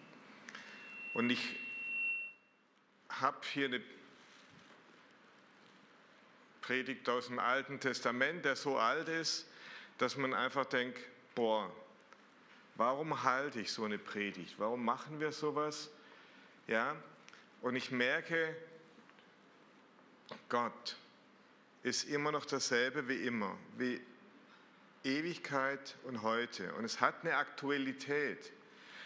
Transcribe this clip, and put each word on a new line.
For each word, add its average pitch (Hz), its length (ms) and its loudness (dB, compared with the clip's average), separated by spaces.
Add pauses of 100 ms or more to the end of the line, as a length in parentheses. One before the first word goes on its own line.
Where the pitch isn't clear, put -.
(1120)
Und 120 160 4
ich - 300 0 (1500)
hab - 340 0
hier 139 220 0
eine 123 160 0 (2750)
Predigt 127 480 0
aus 120 180 2
dem 123 120 -4
Alten 131 420 2
Testament, 135 640 2
der 135 100 4
so 135 220 0
alt 135 320 4
ist, 160 360 0 (520)
dass 123 180 2
man 131 180 0
einfach 127 300 2
denkt, 123 380 0 (340)
boah, 110 340 4 (1080)
warum 139 480 4
halte 131 360 4
ich 98 140 -2
so 113 100 -2
eine 104 140 2
Predigt? 101 600 -4
Warum 117 280 0
machen 135 340 0
wir 151 140 0
sowas? 151 560 -2 (760)
Ja, 117 300 2 (640)
und 123 140 0
ich 131 160 -2
merke, 160 640 2 (1900)
Gott - 480 0 (840)
ist - 260 0
immer 147 240 2
noch 147 140 0
dasselbe 131 600 2
wie 120 180 0
immer, 104 320 0 (220)
wie 123 200 0 (1040)
Ewigkeit 139 1000 0
und 123 180 -6
heute. 113 520 2
Und 104 120 -2
es - 160 -4
hat 131 200 6
eine 160 140 2
Aktualität. 139 1160 0 (540)